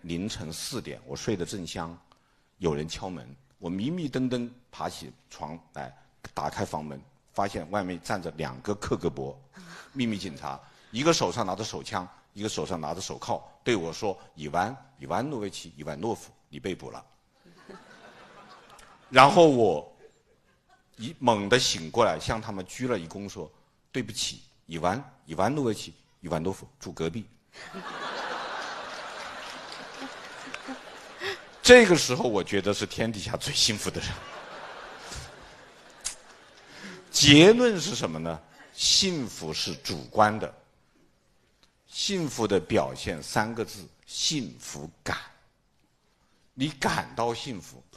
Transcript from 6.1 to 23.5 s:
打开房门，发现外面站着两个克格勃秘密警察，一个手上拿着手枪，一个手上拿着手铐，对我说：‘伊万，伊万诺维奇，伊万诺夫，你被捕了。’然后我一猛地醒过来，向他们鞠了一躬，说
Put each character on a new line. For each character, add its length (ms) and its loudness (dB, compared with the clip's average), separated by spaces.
打 160 -4
开 140 -4
房 200 -6
门， 160 -12
发 140 -2
现 240 -8
外 140 -2
面 180 -6
站 180 -4
着 120 -8
两 280 -8
个 140 -4
克 220 -4
格 120 -2
勃 280 -8
秘 140 -2
密 120 -2
警 180 -10
察， 220 -10
一 120 -4
个 100 6
手 180 2
上 160 -2
拿 80 -2
着 80 -6
手 200 -8
枪， 260 -6
一 100 -10
个 60 -2
手 180 -6
上 140 -4
拿 140 -6
着 60 -12
手 180 -10
铐， 220 -6
对 140 2
我 160 -4
说 260 -4
：‘伊 140 -10
万， 280 0
伊 80 -16
万 220 -2
诺 100 -6
维 120 -6
奇， 260 -14
伊 80 -14
万 160 -8
诺 140 -2
夫， 160 -14
你 100 -14
被 160 -6
捕 160 -14
了。’ 140 -16
然 200 12
后 180 12
我 480 4
一 240 -10
猛 280 4
地 80 6
醒 320 0
过 160 4
来， 140 2
向 220 -4
他 100 -10
们 160 -8
鞠 220 -6
了 100 0
一 80 -8
躬， 220 -10
说 200 -12